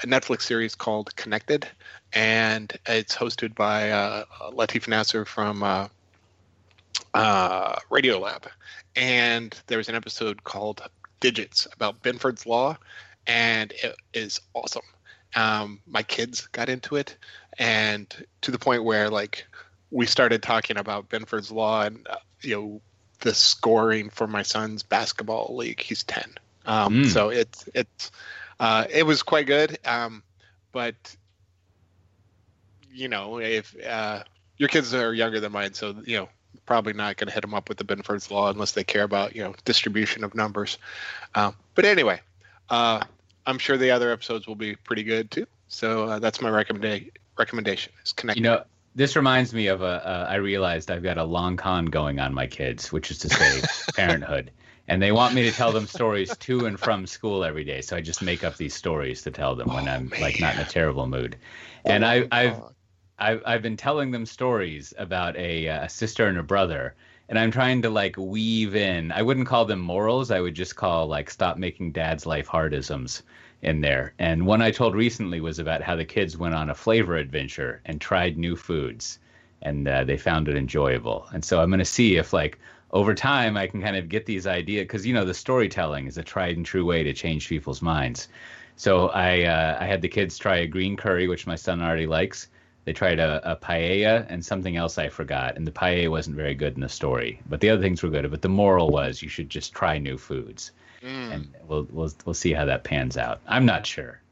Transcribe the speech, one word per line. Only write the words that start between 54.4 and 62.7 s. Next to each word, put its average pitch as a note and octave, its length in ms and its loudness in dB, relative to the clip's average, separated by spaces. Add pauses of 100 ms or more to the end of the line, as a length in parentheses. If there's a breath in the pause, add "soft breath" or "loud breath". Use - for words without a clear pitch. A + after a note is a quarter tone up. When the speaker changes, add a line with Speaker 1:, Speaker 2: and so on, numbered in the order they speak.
Speaker 2:
And F#2 140 2
they G2+ 120 6
want A#2+ 200 6
me B2+ 160 4
to - 60 4
tell A#2 160 4
them A2 160 0
stories G#2 500 0
to B2 280 -2
and G#2 120 -4
from G2+ 300 -2
school G2 380 -2
every D#2 180 -4
day. C#2 180 -6
So F2 140 -8
I E2+ 60 -4
just D#2+ 200 -6
make F2 220 -2
up D#2+ 140 -4
these D2+ 160 -6
stories D2 480 -4
to - 100 -8
tell C2+ 240 -2
them A#1+ 140 -4
when C2+ 180 -2
Speaker 1:
Oh, C2+ 40 -2
Speaker 2:
I'm, C2 280 -4
like, D2 220 -2
not D#2 140 0
in B1+ 40 -2
a D2 40 -4
Speaker 1:
man. - 80 -6
Speaker 2:
terrible C#2+ 360 0
mood. B1+ 300 -4 (480 loud breath)
Speaker 1:
The G2 60 4
Speaker 2:
And G#2 140 6
I, A#2+ 140 6
Speaker 1:
long B2 120 2
Speaker 2:
I've, A#2+ 280 4
Speaker 1:
con. - 140 -18 (440)